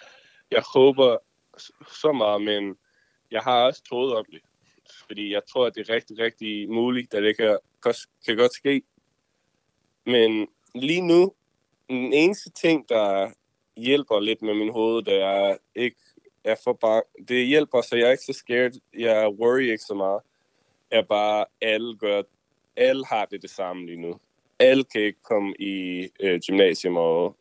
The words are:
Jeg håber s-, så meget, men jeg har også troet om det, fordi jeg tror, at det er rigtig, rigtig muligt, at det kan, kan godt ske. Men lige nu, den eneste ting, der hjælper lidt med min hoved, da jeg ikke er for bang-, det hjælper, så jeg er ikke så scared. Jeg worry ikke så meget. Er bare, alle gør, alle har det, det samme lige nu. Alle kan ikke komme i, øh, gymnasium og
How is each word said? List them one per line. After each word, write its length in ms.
Jeg 120
håber 420
s-, 140
så 120
meget, 300
men 340
jeg 120
har 200
også 260
troet 280
om 160
det, 80
fordi 260
jeg 100
tror, 140
at 80
det 160
er 40
rigtig, 240
rigtig 520
muligt, 440
at 80
det 140
kan, 220
kan 100
godt 180
ske. 280
Men 420
lige 260
nu, 340
den 240
eneste 380
ting, 380
der 420
hjælper 440
lidt 220
med 120
min 180
hoved, 300
da 240
jeg 320
ikke 260
er 200
for 80
bang-, 560
det 180
hjælper, 340
så 160
jeg 100
er 40
ikke 140
så 80
scared. 480
Jeg 300
worry 340
ikke 220
så 100
meget. 280
Er 120
bare, 420
alle 380
gør, 240
alle 300
har 180
det, 180
det 80
samme 360
lige 140
nu. 200
Alle 260
kan 160
ikke 220
komme 360
i, 500
øh, 260
gymnasium 500
og 440